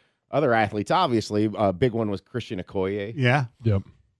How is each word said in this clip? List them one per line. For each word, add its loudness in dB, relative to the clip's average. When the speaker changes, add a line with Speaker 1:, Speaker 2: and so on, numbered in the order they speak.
Speaker 1:
other 2
athletes. 0
Obviously, 2
a 2
big 0
one -2
was -6
Christian -10
Okoye. -4
Speaker 2:
Yeah. 2
Speaker 3:
Yep. 2